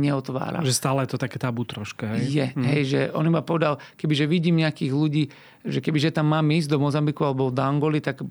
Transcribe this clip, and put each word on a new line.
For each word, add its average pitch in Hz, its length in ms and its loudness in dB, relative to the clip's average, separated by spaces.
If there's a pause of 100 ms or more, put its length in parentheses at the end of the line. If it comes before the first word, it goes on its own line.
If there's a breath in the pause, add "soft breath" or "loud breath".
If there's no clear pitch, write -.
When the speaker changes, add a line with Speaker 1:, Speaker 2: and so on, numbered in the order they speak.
Speaker 1:
neotvára." 135 540 -2
Speaker 2:
Že 127 100 2
stále 135 300 0
je 123 80 -4
to 127 100 -4
také 127 160 -4
tabu 120 300 -4
troška, 107 500 -8
hej? 139 60 0
Speaker 1:
Je, 139 220 0 (100)
Speaker 2:
Mhm. 131 100 -2
Speaker 1:
hej, 147 220 2
že 139 120 0 (120)
on 156 160 0
iba 165 160 2
povedal, 156 340 0 (220 loud breath)
kebyže 151 320 2
vidím 165 320 4
nejakých 151 320 -2
ľudí, 151 280 2 (440 loud breath)
že 135 160 -2
kebyže 156 320 0
tam 151 160 2
mám 156 160 2
ísť 151 240 2
do 147 80 2
Mozambiku 147 480 0
alebo 135 240 0
do 127 80 -2
Angoly, 147 400 0
tak 135 320 -4